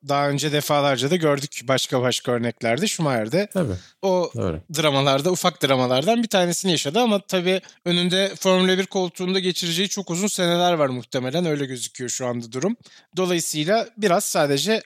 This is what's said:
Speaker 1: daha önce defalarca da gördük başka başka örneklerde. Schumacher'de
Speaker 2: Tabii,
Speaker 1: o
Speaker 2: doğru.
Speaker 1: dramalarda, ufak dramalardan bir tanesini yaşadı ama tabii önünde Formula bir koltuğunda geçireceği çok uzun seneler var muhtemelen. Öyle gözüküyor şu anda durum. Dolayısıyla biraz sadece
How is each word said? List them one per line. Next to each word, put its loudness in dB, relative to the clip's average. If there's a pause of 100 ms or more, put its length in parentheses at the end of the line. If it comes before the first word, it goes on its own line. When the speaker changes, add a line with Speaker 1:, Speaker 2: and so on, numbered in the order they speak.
Speaker 1:
daha 2
önce -2
defalarca 0
da 2
gördük 0
başka 0
başka 0
örneklerde. -2
Schumacher'de -2
Speaker 2:
Tabii, -2 (300)
Speaker 1:
o 0
Speaker 2:
doğru. -2 (160)
Speaker 1:
dramalarda, 2
ufak 0
dramalardan 4
bir -4
tanesini 0
yaşadı 0
ama 2
tabii -2 (240)
önünde 0
Formula 4
bir -2
koltuğunda -4
geçireceği -2
çok -6
uzun -2
seneler 2
var 2
muhtemelen. -4
Öyle -2
gözüküyor -8
şu -4
anda -6
durum. -2 (400)
Dolayısıyla 0
biraz 2
sadece 0